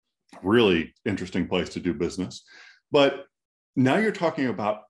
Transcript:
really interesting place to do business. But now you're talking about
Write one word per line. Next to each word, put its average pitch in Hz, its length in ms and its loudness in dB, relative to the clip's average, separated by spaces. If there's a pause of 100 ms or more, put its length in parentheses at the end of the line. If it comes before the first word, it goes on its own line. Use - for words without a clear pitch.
(420)
really 95 520 4 (100)
interesting 92 440 -4
place 87 220 -2
to - 100 -10
do 87 120 -2
business. - 520 -6 (480)
But 139 340 2 (480)
now 127 220 2
you're 214 160 0
talking 160 340 -2
about 107 440 -4